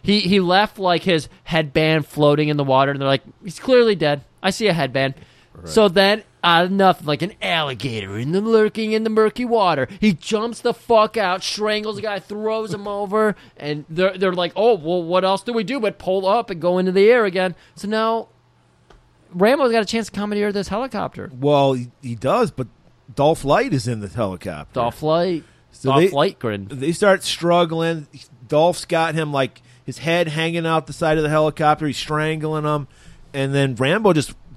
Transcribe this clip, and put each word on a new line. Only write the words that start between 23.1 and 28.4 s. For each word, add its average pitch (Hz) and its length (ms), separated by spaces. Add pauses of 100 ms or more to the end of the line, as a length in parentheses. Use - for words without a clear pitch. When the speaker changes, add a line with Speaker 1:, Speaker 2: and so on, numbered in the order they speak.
Speaker 2:
Dolph 151 300
Light 202 280
is 127 140
in 117 140
the 101 80
helicopter. 90 640
Speaker 1:
Dolph 120 280
Light. 165 420 (260)
Speaker 2:
So - 200
Speaker 1:
Dolph 139 100
Speaker 2:
they, 185 100
Speaker 1:
Lundgren. 120 580
Speaker 2:
they 143 240
start 190 300
struggling. 165 840 (400)